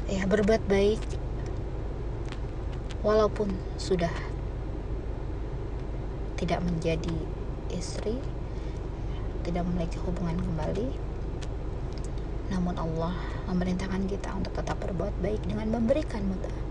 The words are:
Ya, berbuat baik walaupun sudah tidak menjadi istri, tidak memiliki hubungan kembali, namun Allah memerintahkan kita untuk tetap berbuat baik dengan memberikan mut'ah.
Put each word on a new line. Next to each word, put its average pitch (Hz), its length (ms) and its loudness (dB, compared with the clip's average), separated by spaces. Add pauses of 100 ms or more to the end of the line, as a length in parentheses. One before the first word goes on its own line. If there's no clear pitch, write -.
Ya, 190 240 2
berbuat 214 400 6
baik 202 320 6 (2000)
walaupun 208 560 6 (240)
sudah 170 320 4 (2250)
tidak 170 240 0
menjadi 165 560 0 (560)
istri, 208 480 -2 (1300)
tidak 175 160 0
memiliki 175 400 0
hubungan 175 320 0
kembali, 180 560 0 (1600)
namun 180 240 2
Allah 165 400 0 (320)
memerintahkan 185 560 2
kita 190 320 -2
untuk 185 160 -2
tetap - 320 0
berbuat 190 400 0
baik 208 240 2
dengan 214 240 0
memberikan 233 560 4
mut'ah. 185 300 -2 (120)